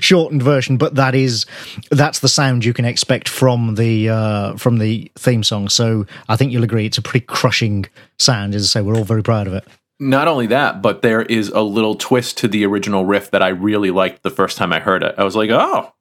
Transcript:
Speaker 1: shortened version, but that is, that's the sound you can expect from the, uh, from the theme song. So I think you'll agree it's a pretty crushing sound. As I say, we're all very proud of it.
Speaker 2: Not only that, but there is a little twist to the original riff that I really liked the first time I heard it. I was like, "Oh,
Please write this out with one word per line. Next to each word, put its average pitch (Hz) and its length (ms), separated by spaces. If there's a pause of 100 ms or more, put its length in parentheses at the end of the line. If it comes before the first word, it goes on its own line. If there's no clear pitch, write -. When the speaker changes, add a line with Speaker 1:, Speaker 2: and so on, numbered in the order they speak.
Speaker 1:
shortened 156 400
version, 135 320
but 120 200
that 131 200
is, 127 300 (440)
that's 147 300
the 135 80
sound 127 380
you 120 80
can 123 100
expect 117 460
from 120 460
the, 110 340
uh, 107 480
from 117 220
the 110 360
theme 120 280
song. 101 260
So 113 360 (220)
I 113 80
think 131 160
you'll 120 140
agree 110 200
it's - 120
a 113 40
pretty - 240
crushing 104 600 (340)
sound. 101 360
As 104 80
I 95 40
say, 110 140
we're 107 160
all 107 80
very 110 180
proud 107 240
of 92 60
it. 95 100 (380)
Speaker 2:
Not 139 260
only 135 200
that, 113 340
but 101 200
there 113 200
is 110 280
a 110 120
little 107 340
twist - 440
to 117 100
the 104 160
original 98 400
riff 101 260
that 95 100
I 92 80
really 101 420
liked 92 320
the 90 80
first - 260
time 87 160
I 78 80
heard 92 220
it. - 140
I 98 60
was 98 140
like, 110 140
"Oh, 247 500